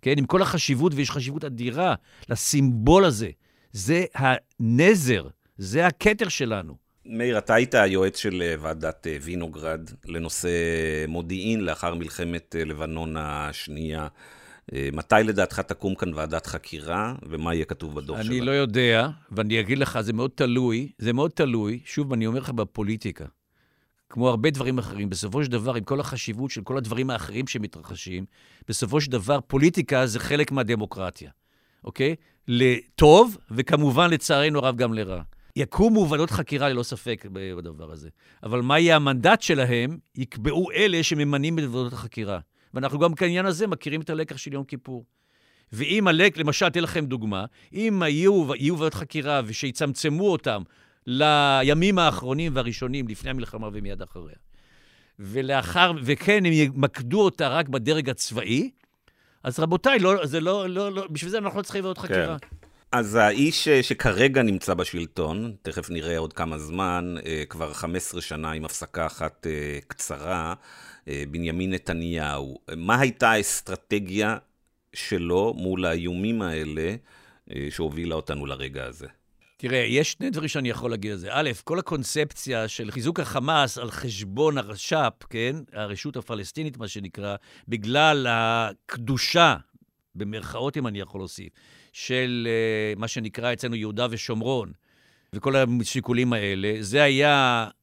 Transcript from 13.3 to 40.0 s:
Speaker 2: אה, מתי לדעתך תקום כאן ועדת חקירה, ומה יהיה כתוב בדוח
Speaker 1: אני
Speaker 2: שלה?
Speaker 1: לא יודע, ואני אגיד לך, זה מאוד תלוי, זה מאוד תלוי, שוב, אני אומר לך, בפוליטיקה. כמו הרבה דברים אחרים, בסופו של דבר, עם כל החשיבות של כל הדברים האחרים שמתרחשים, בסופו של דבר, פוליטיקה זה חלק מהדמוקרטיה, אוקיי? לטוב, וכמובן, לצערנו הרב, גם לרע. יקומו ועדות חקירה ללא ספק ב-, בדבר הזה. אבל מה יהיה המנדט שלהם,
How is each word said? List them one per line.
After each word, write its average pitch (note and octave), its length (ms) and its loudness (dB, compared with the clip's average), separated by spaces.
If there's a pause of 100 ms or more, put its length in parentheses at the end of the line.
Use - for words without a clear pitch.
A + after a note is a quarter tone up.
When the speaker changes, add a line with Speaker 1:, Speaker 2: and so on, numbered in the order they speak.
Speaker 2:
אה, C#2 200 -4
מתי D#2 300 0
לדעתך G2+ 360 0
תקום F#2+ 360 -4
כאן F2+ 180 -4
ועדת D#2 320 -4
חקירה, F2 680 -6 (140)
ומה D#2+ 240 -4
יהיה D#2+ 120 0
כתוב D#2 300 -10
בדוח D2 240 -8
Speaker 1:
אני A2 60 -6
Speaker 2:
שלה? B2 200 -2
Speaker 1:
לא C3+ 60 0
יודע, B2 580 2 (220)
ואני G#2+ 280 0
אגיד A2 180 0
לך, C3+ 240 0
זה G#2+ 120 -2
מאוד B2 220 -2
תלוי, B2 600 0
זה A2 160 0
מאוד D3 180 2
תלוי, A#2 540 0
שוב, C#3+ 280 -2
אני A2+ 140 0
אומר A#2+ 120 -2
לך, C3 100 -8
בפוליטיקה. G#2+ 760 -4 (840)
כמו B2 200 2
הרבה A#2+ 200 4
דברים C3 300 0
אחרים, G2+ 300 -4
בסופו G2+ 340 -2
של C3 80 -2
דבר, A#2+ 240 -2
עם A2 80 -4
כל C#3 160 -2
החשיבות B2+ 520 -6
של A#2 100 -10
כל B2+ 160 -6
הדברים A#2+ 320 -2
האחרים A#2 380 -6
שמתרחשים, F#2 800 -8 (420)
בסופו A2+ 340 0
של C#3 100 -2
דבר, B2 360 2
פוליטיקה D3+ 580 2
זה A#2 140 -2
חלק D3 320 0
מהדמוקרטיה, G#2 800 -4 (520)
אוקיי? C#3 320 -2 (320)
לטוב, D3+ 880 8 (140)
וכמובן, D3 580 4
לצערנו D3+ 500 2
הרב, B2+ 160 0
גם A#2 180 0
לרע. F#2 280 -4 (340)
יקומו G3 540 4
ועדות D#3 220 0
חקירה C#3+ 380 0
ללא B2 140 0
ספק A2+ 480 -8
ב-, F#2+ 260 -8
בדבר E2 340 -14
הזה. D#2 180 -16 (340)
אבל B2 180 -2
מה C3+ 180 4
יהיה E3 160 8
המנדט D3 460 6
שלהם, C3 560 0 (180)